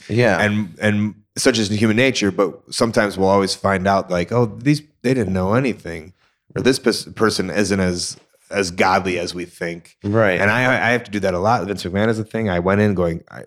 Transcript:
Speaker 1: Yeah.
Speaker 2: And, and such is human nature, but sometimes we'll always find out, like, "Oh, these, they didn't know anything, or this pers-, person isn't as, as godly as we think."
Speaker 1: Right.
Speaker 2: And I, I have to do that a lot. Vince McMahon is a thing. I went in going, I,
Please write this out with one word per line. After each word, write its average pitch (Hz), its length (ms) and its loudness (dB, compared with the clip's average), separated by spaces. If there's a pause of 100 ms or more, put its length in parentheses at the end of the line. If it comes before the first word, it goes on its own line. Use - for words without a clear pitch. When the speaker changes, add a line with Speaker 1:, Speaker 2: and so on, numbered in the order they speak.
Speaker 1:
Yeah. 107 320 2
Speaker 2:
And, 104 380 -2
and 104 360 0 (200)
such 123 220 2
is 104 120 -2
human 107 280 2
nature, 120 340 2
but 90 300 -2 (120)
sometimes 110 440 0
we'll 95 120 2
always 98 260 2
find 98 320 0
out, 98 240 2
like, 87 200 -2
"Oh, 120 140 2
these, 120 360 -2 (200)
they 127 120 0
didn't 98 200 0
know 95 200 0
anything, 92 600 -4 (420)
or 98 60 -6
this 135 180 2
pers-, - 340 0
person 104 360 0
isn't 98 300 0
as, 90 380 -4 (320)
as 98 220 -2
godly 92 460 0
as 85 180 -6
we 87 100 -8
think." 85 580 -12
Speaker 1:
Right. 101 380 2
Speaker 2:
And 101 100 4
I, 123 120 2 (240)
I 117 40 2
have 120 140 0
to 101 60 -14
do 104 100 -4
that 95 140 0
a 87 40 -2
lot. 104 280 0
Vince 98 180 -6
McMahon 98 240 0
is 110 100 -2
a 107 60 -6
thing. 110 240 -4
I 87 100 0
went 98 220 2
in 104 140 2
going, 85 340 -2
I, - 180 -18